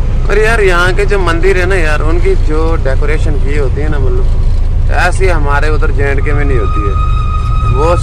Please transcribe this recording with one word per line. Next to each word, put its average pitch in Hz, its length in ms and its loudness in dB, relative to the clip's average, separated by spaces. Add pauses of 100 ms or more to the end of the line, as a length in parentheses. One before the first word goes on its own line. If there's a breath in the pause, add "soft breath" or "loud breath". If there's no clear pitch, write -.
(240)
और 202 140 0
यार, 220 240 0
यहाँ 180 320 2
के 208 120 0
जो 208 140 0
मंदिर 180 380 0
है 180 80 0
ना 185 100 0
यार, 151 260 0
उनकी - 400 2
जो 151 180 0 (240)
डेकोरेशन 143 540 0
की 139 180 0
होती 143 240 -2
है 143 80 -2
ना, - 100 -2
मतलब, - 920 0
ऐसी 180 360 0
हमारे 160 420 0
उधर - 200 0
जे 139 140 0
एंड 143 200 0
के 147 80 0
में 143 120 0
नहीं - 140 0
होती - 220 -2
है। - 920 -2
वो 165 280 0